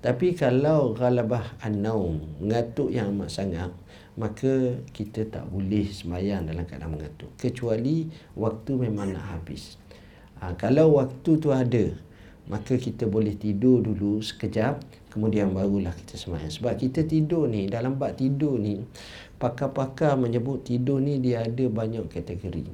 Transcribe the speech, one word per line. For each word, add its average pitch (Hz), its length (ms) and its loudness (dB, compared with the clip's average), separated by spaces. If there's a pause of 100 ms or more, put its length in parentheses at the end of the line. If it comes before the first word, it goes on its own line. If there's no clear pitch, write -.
Tapi 147 320 2
kalau 139 640 4
ghalabah 123 640 2
an-naum, 101 640 0 (160)
mengantuk 117 480 0
yang 101 240 0
amat 101 160 -4
sangat, 90 400 -4 (480)
maka 123 640 0 (100)
kita 110 380 -6
tak 80 160 -10
boleh 98 420 0
sembahyang 90 640 -4
dalam 82 160 -4
keadaan 78 320 -8
mengantuk. - 400 -12
Kecuali 127 720 0 (240)
waktu 113 380 -4 (180)
memang 101 240 -2
nak 85 240 -8
habis. - 400 -12 (640)
Ha, 90 160 -6
kalau 147 400 6
waktu 135 400 2
tu 151 160 2
ada, 120 400 2 (560)
maka 117 320 0
kita 117 240 -4
boleh 104 320 0
tidur 107 480 4
dulu 104 400 0
sekejap, 110 560 -2 (320)
kemudian 104 400 2
barulah 95 400 0
kita - 240 -14
sembahyang. 80 320 -6
Sebab 113 320 -2
kita 131 240 2
tidur 156 400 2
ni, 104 240 0
dalam 127 320 -2
bab - 160 -4
tidur 135 400 2
ni, 104 240 0 (560)
pakar-pakar 135 800 0
menyebut 123 480 0
tidur 123 320 2
ni 139 240 2
dia 117 240 2
ada 123 240 0
banyak 113 400 -2
kategori. 87 640 -6